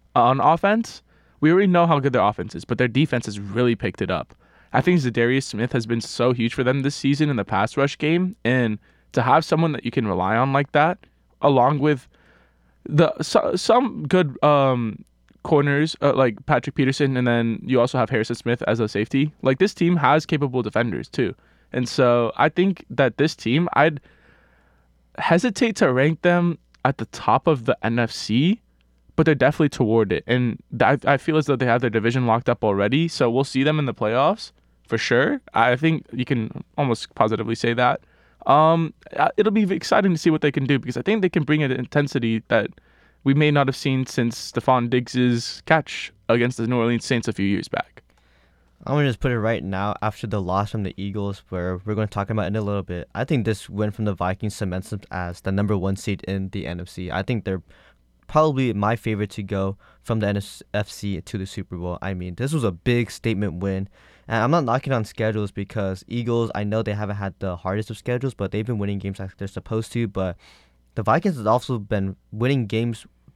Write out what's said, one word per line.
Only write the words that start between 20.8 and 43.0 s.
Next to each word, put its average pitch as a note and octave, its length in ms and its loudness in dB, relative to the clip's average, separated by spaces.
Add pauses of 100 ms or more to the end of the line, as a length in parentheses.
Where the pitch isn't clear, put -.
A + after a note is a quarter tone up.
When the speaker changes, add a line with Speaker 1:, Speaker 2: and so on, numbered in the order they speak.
Speaker 1:
too, A2+ 280 -2 (360)
and B2 160 -2
so A#2+ 480 2
I D3+ 140 4
think F3+ 400 0
that B2 280 0
this D3+ 180 0
team, C#3+ 380 0
I'd D3+ 280 2 (1160)
hesitate A3 600 2
to C#3 160 4
rank D3 300 2
them F3 340 2 (260)
at C#3 140 0
the - 100 -8
top - 400 0
of C3 180 2
the B2+ 200 2
N A#2 140 0
F A#2 120 0
C, D3+ 480 0 (560)
but D#3 100 2
they're D#3 80 6
definitely C#3+ 360 2
toward A2 420 2
it, E2+ 160 -2
and B2 340 0 (160)
th-, C3+ 280 4
I, C#3+ 80 4
I C3+ 40 2
feel D#3 200 0
as D3+ 80 2
though C#3 100 0
they B2 120 0
have A#2+ 120 4
their B2 100 0
division A#2 360 0
locked A#2 240 2
up A#2 160 0
already, G#2+ 420 2
so B2+ 220 0
we'll C3 160 2
see C3+ 180 0
them D3+ 160 2
in C#3+ 60 0
the A#2 80 -4
playoffs C3 580 0 (360)
for A#2 100 -2
sure. C#3 420 2 (140)
I B2 240 4
think D#3+ 340 0
you B2 140 -4
can A#2 400 -4 (120)
almost B2 380 -2
positively A2 400 0
say A#2+ 200 0
that. B2 260 2 (460)
Um, D#3+ 460 4 (220)
uh, - 220 2
it'll G#3 140 4
be G#3 120 4 (100)
exciting G3 380 2
to E3 80 2
see E3+ 100 2
what D#3 120 2
they D3 100 2
can C#3 140 -2
do, C3+ 120 2
because A#2+ 200 -6
I B2 40 -4
think G#3 200 0
they F#3 80 2
can D#3+ 140 0
bring D3+ 200 0
an C3 80 0
intensity B2 800 -2
that A2+ 200 2 (540)